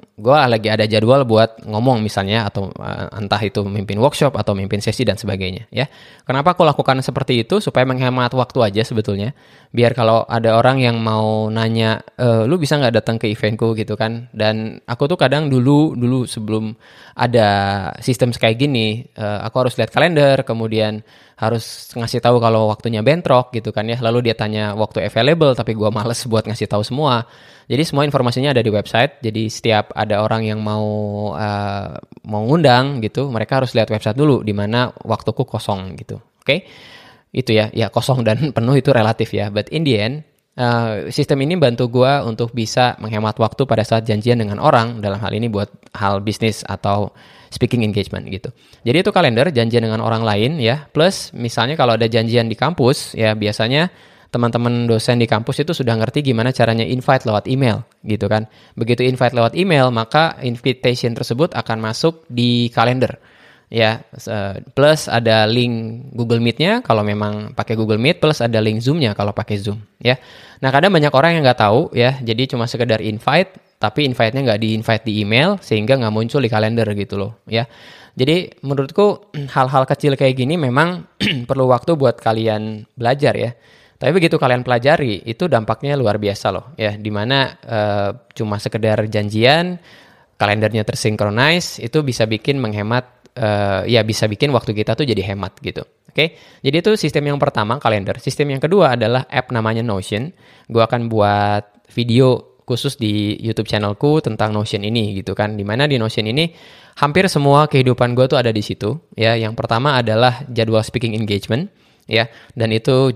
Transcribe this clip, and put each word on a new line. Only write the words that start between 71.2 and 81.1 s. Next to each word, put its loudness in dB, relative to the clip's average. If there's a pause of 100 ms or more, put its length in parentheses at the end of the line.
yang 0
nggak 4
tahu, 2
ya, 2
jadi -2
cuma -4
sekedar 0
invite, -2 (240)
tapi 0
invite-nya 0
nggak -2
di-invite 0
di -2
email, 2
sehingga 0
nggak 0
muncul 0
di 2
kalender 0
gitu -6
loh, -8
ya. -2 (480)
Jadi, 0 (100)
menurutku, 0
<clears throat> -8
hal-hal 4
kecil 0
kayak 2
gini 0
memang 0